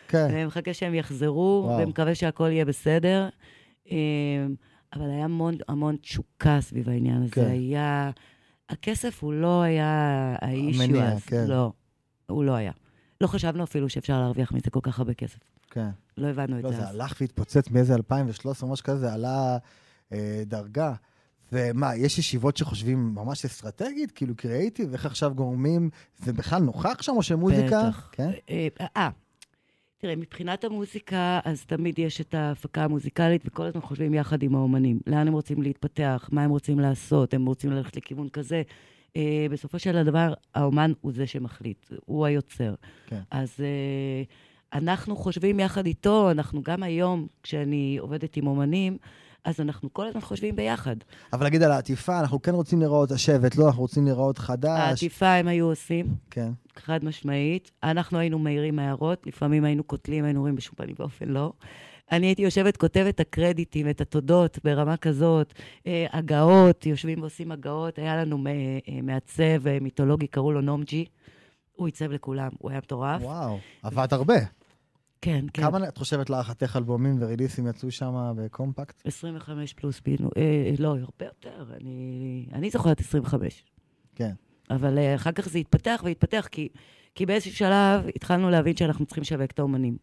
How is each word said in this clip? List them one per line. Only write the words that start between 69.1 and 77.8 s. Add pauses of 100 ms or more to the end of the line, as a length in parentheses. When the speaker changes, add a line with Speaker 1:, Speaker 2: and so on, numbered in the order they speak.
Speaker 2:
אה,
מיתולוגי,
קראו
לו
נום
ג'י. (720)
הוא
עיצב
לכולם, (100)
הוא
היה
מטורף.
Speaker 1:
וואו, (240)
עבד
הרבה. (920)
Speaker 2:
כן,
כן.
Speaker 1:
כמה,
את
חושבת,
להערכתך,
אלבומים
וריליסים
יצאו